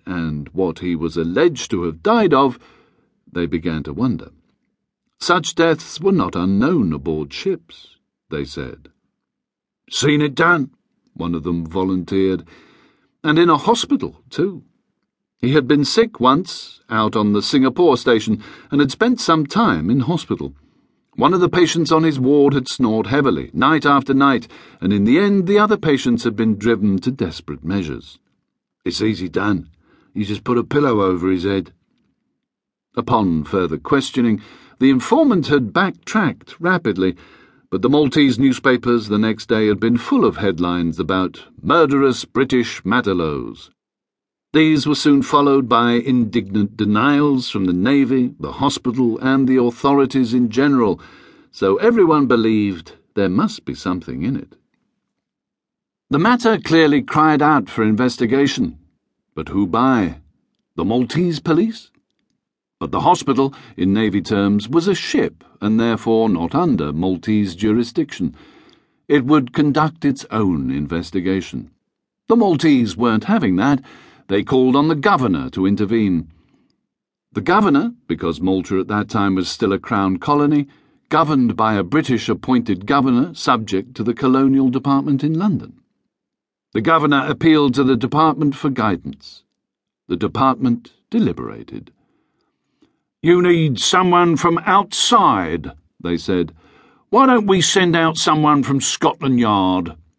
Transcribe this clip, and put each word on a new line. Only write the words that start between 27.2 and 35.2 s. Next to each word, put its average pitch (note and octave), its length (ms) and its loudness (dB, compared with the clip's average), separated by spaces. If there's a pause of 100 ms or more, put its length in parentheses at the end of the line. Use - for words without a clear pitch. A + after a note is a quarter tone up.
measures. E2 540 -8 (640)
"It's F#2 180 -6
easy F#2+ 260 -4
done. F#2+ 400 -4 (460)
You G#2 100 -4
just G#2 200 -8
put B2 120 0
a A#2 80 0
pillow B2+ 380 0
over F#2 260 0
his F2+ 160 0
head." G2 280 -4 (1200)
Upon G#2+ 480 0
further F2 320 -2
questioning, A#2+ 640 -2 (380)
the C3+ 120 4
informant G#3 580 2